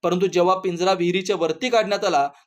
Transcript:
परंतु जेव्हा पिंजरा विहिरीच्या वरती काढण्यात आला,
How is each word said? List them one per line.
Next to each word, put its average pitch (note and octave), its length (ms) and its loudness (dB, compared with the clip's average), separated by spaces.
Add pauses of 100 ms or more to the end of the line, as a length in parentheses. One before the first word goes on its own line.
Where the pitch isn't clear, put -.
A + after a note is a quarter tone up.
परंतु F3+ 240 0
जेव्हा F3+ 280 2
पिंजरा F#3 380 -2
विहिरीच्या F#3 420 -2
वरती D#3+ 340 -2
काढण्यात G#3+ 360 0
आला, D3 220 2 (200)